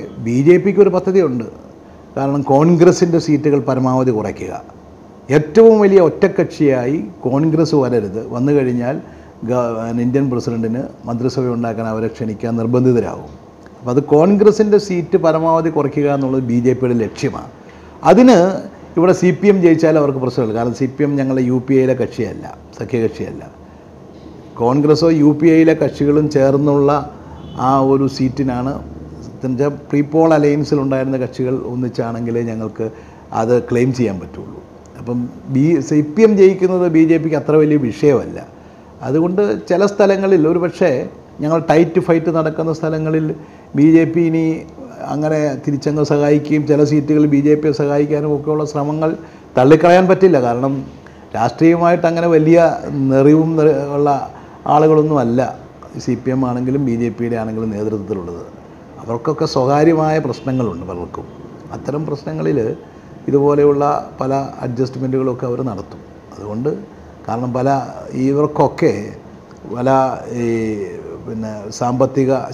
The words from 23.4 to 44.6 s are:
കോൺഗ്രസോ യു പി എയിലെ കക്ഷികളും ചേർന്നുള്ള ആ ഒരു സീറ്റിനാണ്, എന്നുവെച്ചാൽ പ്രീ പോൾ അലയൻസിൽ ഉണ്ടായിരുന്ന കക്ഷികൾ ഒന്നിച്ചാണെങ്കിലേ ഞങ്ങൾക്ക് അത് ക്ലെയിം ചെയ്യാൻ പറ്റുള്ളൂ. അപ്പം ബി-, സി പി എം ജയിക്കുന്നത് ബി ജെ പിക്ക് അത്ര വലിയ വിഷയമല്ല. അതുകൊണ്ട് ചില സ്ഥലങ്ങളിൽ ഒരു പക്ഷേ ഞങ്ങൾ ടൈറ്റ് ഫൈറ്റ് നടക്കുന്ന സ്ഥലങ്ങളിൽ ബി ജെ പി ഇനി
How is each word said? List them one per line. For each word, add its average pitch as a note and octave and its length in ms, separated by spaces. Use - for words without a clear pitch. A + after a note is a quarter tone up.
കോൺഗ്രസോ D3 500
യു D3+ 200
പി E3 80
എയിലെ D#3+ 260
കക്ഷികളും D3 560
ചേർന്നുള്ള C#3 600
ആ B2+ 140
ഒരു C#3 140
സീറ്റിനാണ്, C3 560
എന്നുവെച്ചാൽ C3 280
പ്രീ C#3+ 120
പോൾ D#3+ 220
അലയൻസിൽ D3 460
ഉണ്ടായിരുന്ന C3+ 440
കക്ഷികൾ B2+ 300
ഒന്നിച്ചാണെങ്കിലേ A#2 680
ഞങ്ങൾക്ക് A2 440
അത് A2+ 220
ക്ലെയിം B2 280
ചെയ്യാൻ G#2 220
പറ്റുള്ളൂ. - 400
അപ്പം A#2+ 200
ബി-, C#3 320
സി D3+ 200
പി D3+ 220
എം A3 140
ജയിക്കുന്നത് F#3 600
ബി D#3+ 140
ജെ E3 60
പിക്ക് D#3 200
അത്ര C#3+ 200
വലിയ D3+ 200
വിഷയമല്ല. A2+ 640
അതുകൊണ്ട് E3+ 400
ചില F3+ 180
സ്ഥലങ്ങളിൽ G3 600
ഒരു F3 100
പക്ഷേ E3+ 320
ഞങ്ങൾ D#3 180
ടൈറ്റ് E3 300
ഫൈറ്റ് E3 360
നടക്കുന്ന D#3+ 420
സ്ഥലങ്ങളിൽ D#3 560
ബി C#3+ 180
ജെ D#3+ 100
പി E3+ 260
ഇനി D#3+ 120